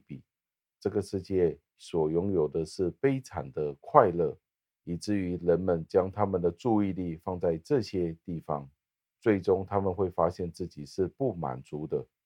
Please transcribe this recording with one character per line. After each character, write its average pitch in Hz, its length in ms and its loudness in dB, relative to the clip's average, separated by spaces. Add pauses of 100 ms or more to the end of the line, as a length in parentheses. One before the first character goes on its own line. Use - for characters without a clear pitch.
比： 67 160 -14 (580)
这 101 120 -4
个 101 100 -2
世 95 180 -4
界 87 380 2 (180)
所 78 320 -2
拥 87 240 0
有 78 160 2
的 80 160 -4
是 87 280 -4 (100)
悲 135 180 2
惨 67 320 -10
的 73 300 -4
快 113 300 6
乐， 85 260 0 (460)
以 87 120 -6
至 101 220 -2
于 90 200 -2
人 87 220 4
们 87 300 0
将 92 220 2
他 104 120 -2
们 95 160 0
的 85 120 2
注 107 320 2
意 95 100 -2
力 87 220 -6
放 90 240 -6
在 85 180 0
这 131 240 0
些 87 420 -4
地 85 160 -6
方， 71 280 -6 (520)
最 104 200 2
终 92 260 2
他 101 140 -2
们 98 140 0
会 92 160 0
发 85 200 2
现 87 220 -6
自 87 140 -8
己 73 200 -12
是 92 220 -2
不 123 260 -4
满 67 280 -8
足 73 240 -10
的、 71 180 -4 (220)